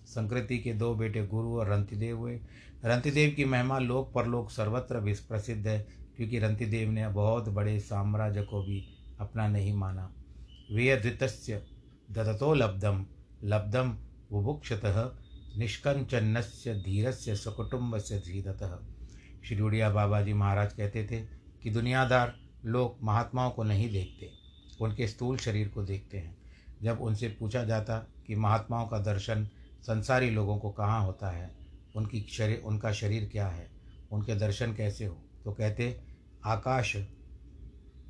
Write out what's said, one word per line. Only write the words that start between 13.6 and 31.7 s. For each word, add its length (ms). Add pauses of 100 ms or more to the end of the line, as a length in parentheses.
बुभुक्षतः, 800 (460)
निष्कंचनस्य 1160
धीरस्य 600
सकुटुम्बस्य 840
धीरतः। 600 (680)
श्री 160
उड़िया 280
बाबा 320
जी 120
महाराज 400
कहते 380
थे 100 (420)
कि 60
दुनियादार 680 (300)
लोग 380
महात्माओं 480
को 120
नहीं 280
देखते, 380 (520)
उनके 260
स्थूल 300
शरीर 300
को 160
देखते 340
हैं। 200 (460)
जब 180
उनसे 260
पूछा 360
जाता 340 (300)
कि 80
महात्माओं 520
का 120
दर्शन 460 (360)
संसारी 480
लोगों 280
को 140
कहाँ 340
होता 240
है, 260 (400)